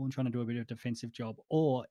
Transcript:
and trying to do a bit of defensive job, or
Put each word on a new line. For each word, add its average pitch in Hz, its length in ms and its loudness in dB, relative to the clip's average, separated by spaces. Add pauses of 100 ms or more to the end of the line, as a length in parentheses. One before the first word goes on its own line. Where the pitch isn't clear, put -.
and 135 100 -2
trying 131 140 0
to 117 60 0
do 123 80 0
a 117 40 0
bit 117 120 -2
of 117 100 -4
defensive 117 460 -6
job, 110 240 -6 (120)
or 147 420 4